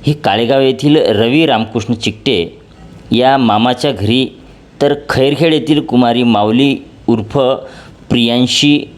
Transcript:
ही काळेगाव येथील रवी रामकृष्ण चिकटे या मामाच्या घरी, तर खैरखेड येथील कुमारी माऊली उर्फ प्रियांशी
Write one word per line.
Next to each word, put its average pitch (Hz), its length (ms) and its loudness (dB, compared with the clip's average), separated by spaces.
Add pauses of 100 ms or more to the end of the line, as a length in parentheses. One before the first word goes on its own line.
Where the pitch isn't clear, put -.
ही 147 60 0
काळेगाव 117 480 0
येथील 139 360 2
रवी 120 500 2
रामकृष्ण 120 480 -2
चिकटे 104 640 -4 (540)
या 127 240 2
मामाच्या 123 560 0
घरी, 113 340 -2 (560)
तर 143 120 2 (140)
खैरखेड 147 460 0
येथील 151 260 0
कुमारी 123 420 0
माऊली 117 540 2 (320)
उर्फ 110 300 -2 (720)
प्रियांशी 123 880 0